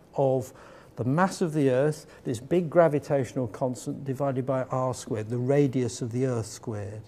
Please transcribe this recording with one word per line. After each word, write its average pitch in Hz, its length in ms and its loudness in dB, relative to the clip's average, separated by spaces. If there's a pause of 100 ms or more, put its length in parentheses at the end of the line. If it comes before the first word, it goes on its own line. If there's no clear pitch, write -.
(140)
of 131 380 0 (440)
the 117 80 -4
mass 180 380 2
of 165 100 0
the 147 180 4
Earth, 143 360 0 (180)
this 117 160 -4
big 170 300 0
gravitational 143 760 2
constant, 139 580 -6
divided 135 420 -2
by 131 180 0
R 131 300 -2
squared, 107 340 -6
the 123 100 -4
radius 131 640 2
of 117 120 -4
the 127 140 0
Earth 120 200 -2
squared 104 600 -10